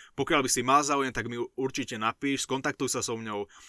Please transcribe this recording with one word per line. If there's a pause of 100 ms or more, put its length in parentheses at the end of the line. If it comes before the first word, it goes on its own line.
(180)
Pokiaľ
by
si
mal
záujem,
tak
mi
určite
napíš,
skontaktuj
sa
so
mňou (240)